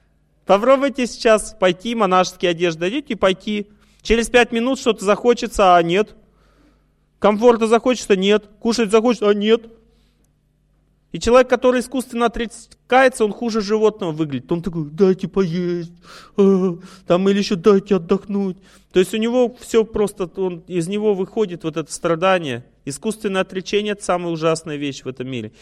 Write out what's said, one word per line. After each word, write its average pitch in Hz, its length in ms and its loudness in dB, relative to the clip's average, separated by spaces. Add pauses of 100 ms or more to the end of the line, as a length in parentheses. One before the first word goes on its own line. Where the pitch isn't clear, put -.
(460)
Попробуйте 247 600 2
сейчас - 500 0
пойти, 185 380 -2
монашеские 185 560 0
одежды 170 340 -4
одеть 269 240 -6
и 220 60 -6
пойти. 202 520 -4 (340)
Через 226 280 0
пять 240 220 4
минут 240 280 -2
что-то 214 260 -2
захочется, 208 720 2
а 175 80 4
нет. 180 320 -2 (1040)
Комфорта 220 480 4
захочется, 226 480 0
нет. 202 340 0 (100)
Кушать 226 320 -2
захочется, 220 380 2
а 208 40 4
нет. 214 280 2 (1500)
И 165 80 -10
человек, 254 300 4
который 254 320 2
искусственно 240 460 -4
отрекается, 247 1000 0
он 202 80 -2
хуже 226 280 -4
животного 208 500 0
выглядит. 151 400 -6
Он 170 100 -4
такой: 165 240 -6
"Дайте 185 420 0
поесть, 175 640 -4 (460)
а, 190 400 2 (280)
там, 185 240 2
или 202 80 2
еще 202 200 -2
дайте 196 380 2
отдохнуть". 196 600 -4 (360)
То 175 60 2
есть 185 140 2
у 220 40 -2
него 233 420 0
все 226 240 0
просто, 208 540 -4
он, 180 300 -6
из 170 200 -4
него 208 260 -2
выходит 185 500 -4
вот 160 140 -6
это 156 140 -8
страдание. 165 720 -2 (200)
Искусственное 190 560 -6
отречение — 202 520 -4
это 202 100 -16
самая 175 280 -2
ужасная 160 460 -2
вещь 143 260 -8
в - 40 -14
этом 127 200 -10
мире. 120 240 -8 (100)